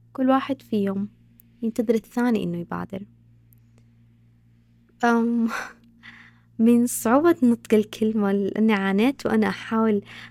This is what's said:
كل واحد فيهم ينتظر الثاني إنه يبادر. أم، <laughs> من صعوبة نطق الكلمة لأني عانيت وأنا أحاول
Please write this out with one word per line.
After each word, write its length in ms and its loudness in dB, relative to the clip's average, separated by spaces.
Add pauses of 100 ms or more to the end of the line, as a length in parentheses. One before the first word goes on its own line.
(120)
كل 160 -2
واحد 340 0
فيهم 460 -4 (540)
ينتظر 320 -2
الثاني 500 -2
إنه 140 -6
يبادر. 440 -10 (2000)
أم، 440 2
<laughs> 1120 -16
من 280 4
صعوبة 560 2
نطق 320 2
الكلمة 580 0
لأني 400 0
عانيت 540 0
وأنا 220 2
أحاول 540 -2 (280)